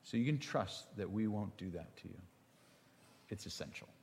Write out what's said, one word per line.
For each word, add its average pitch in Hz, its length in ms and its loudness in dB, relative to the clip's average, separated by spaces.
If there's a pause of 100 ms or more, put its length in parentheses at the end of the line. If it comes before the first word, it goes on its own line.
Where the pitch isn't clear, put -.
So - 140 0
you 120 80 6
can 143 140 6
trust - 480 0 (100)
that 95 120 0
we 107 180 4
won't 104 300 0
do 95 120 -4
that 82 280 -6
to - 120 -12
you. - 100 -10 (1080)
It's 98 160 -4
essential. - 420 -8 (160)